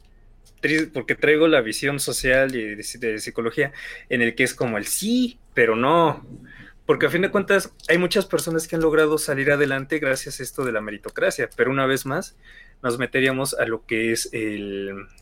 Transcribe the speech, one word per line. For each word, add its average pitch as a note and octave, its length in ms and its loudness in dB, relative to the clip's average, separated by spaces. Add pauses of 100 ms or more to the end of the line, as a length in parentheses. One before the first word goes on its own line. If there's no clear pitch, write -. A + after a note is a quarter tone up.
(600)
tri-, D#3 300 0
porque C3 240 -2
traigo D3+ 320 6
la D3+ 140 6
visión C#3 380 -2
social C3 560 2
y G#2+ 200 -6
de, G#2 100 -12 (140)
de A2+ 200 -4
psicología, A#2+ 520 -4 (380)
en B2+ 120 0
el A#2 140 0
que C3+ 80 2
es B2 120 0
como A#2 220 -2
el G#2 80 -6
sí, A#3+ 540 -2 (140)
pero A2+ 220 4
no. D3 500 2 (600)
Porque D3 200 2
a C#3+ 60 2
fin E3+ 100 0
de F#3+ 100 0
cuentas, G3 400 0 (160)
hay E3+ 120 4
muchas F3+ 260 0
personas E3 420 -2
que - 80 -6
han E3 60 -2
logrado D#3 380 4
salir C#3 320 0
adelante C#3 480 0
gracias C#3 400 -4
a C#3 40 -10
esto C3 220 -6
de B2 60 -2
la G#2+ 100 -2
meritocracia, G#2+ 720 -4
pero A#2 140 0
una C3+ 160 0
vez C3 220 0
más, D3 280 -6 (460)
nos B2 160 -2
meteríamos C3 560 0
a - 120 -2
lo A2+ 200 -4
que A2+ 260 -2
es A2+ 220 -4
el, G2+ 600 -6 (280)